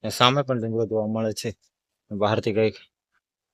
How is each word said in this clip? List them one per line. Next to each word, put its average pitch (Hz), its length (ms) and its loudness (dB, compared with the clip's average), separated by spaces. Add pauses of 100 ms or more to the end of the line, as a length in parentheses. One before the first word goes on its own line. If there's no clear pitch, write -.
ને 113 60 -4
સામે 131 320 4
પણ 131 180 -2
ડુંગરો 113 260 -2
જોવા 107 200 -2
મળે 110 260 -2
છે. 107 240 -8 (540)
બહારથી 107 420 0
કંઈક 107 220 2 (800)